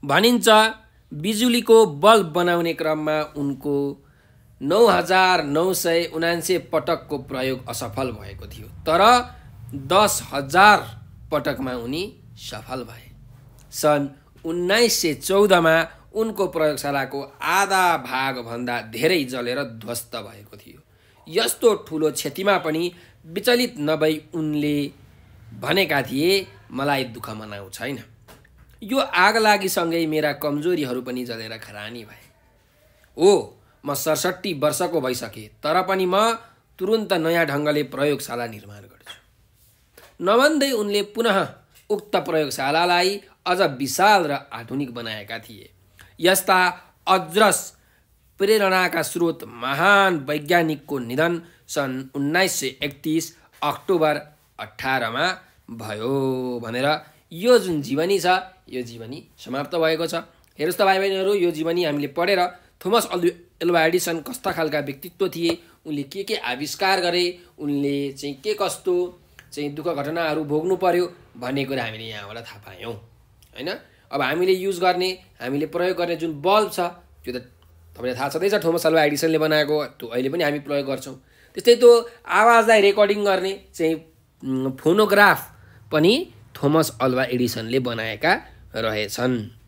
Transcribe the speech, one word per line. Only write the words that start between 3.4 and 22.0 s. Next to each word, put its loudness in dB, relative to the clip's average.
नौ 4
हजार 4
नौ 0
सय 0
उनान्से -2
पटकको -4
प्रयोग -6
असफल -6
भएको -16
थियो, -18
तर 4
दस 2
हजार 4
पटकमा -2
उनी -8
सफल -12
भए। -20
सन् 2
उन्नाइस 2
सय 0
चौधमा 4
उनको -2
प्रयोगशालाको -2
आधा 2
भागभन्दा -6
धेरै 0
जलेर -6
ध्वस्त -12
भएको -16
थियो। -20
यस्तो 2
ठुलो -2